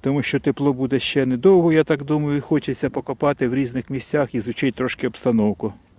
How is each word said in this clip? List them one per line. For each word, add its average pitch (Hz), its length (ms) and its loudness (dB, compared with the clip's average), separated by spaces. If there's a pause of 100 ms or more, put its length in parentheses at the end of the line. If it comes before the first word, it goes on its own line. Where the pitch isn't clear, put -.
Тому 139 220 0
що - 180 -2
тепло 139 320 0
буде 127 260 -2
ще 135 280 0
недовго, 165 460 4
я 156 120 4
так 147 200 -2
думаю, 147 320 0
і 143 40 0
хочеться 139 500 -2
покопати 139 580 -2
в 117 60 -2
різних 127 360 -4
місцях 135 440 -2
і 120 60 -2
звучить 120 340 -2
трошки 127 320 -4
обстановку. 110 680 0 (260)